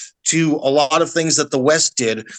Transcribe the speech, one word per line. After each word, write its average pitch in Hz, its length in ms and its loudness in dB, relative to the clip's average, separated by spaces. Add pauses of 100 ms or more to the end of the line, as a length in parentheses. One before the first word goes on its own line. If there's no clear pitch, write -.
(240)
to 156 320 2
a 135 140 -2
lot 147 300 2
of 165 100 -2
things 160 260 0
that 147 140 -2
the 143 80 0
West 151 380 2
did 110 300 -2 (120)